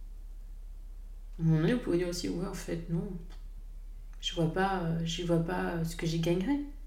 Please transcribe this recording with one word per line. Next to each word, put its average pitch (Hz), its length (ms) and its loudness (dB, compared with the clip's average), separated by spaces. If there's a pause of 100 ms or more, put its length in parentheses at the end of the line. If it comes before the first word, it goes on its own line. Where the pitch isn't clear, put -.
(1400)
à 165 40 -2
un - 40 0
moment 160 160 8
donné, 214 120 6
vous 240 60 2
pouvez 175 180 2
dire 180 100 2
aussi, « 175 220 -2
Ouais, 175 160 0
en - 80 -4
fait, 165 340 -4
non, 190 220 0 (1080)
je - 160 -2
vois 165 160 4
pas, 190 320 2
euh, 165 200 2
j'y 170 200 -2
vois 170 160 4
pas, 180 320 0
euh, 165 120 0
ce 165 120 -2
que 165 100 0
j'y 165 140 2
gagnerais. » 185 400 4 (260)